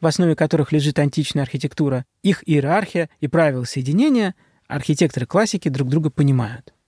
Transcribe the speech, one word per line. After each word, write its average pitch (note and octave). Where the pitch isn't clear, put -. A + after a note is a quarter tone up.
в E3
основе E3
которых D#3
лежит D3
античная D3
архитектура, C3+
их F#3+
иерархия D#3+
и D3
правила C#3+
соединения, F#3+
архитекторы C#3+
классики G3+
друг C3
друга D#3
понимают. B2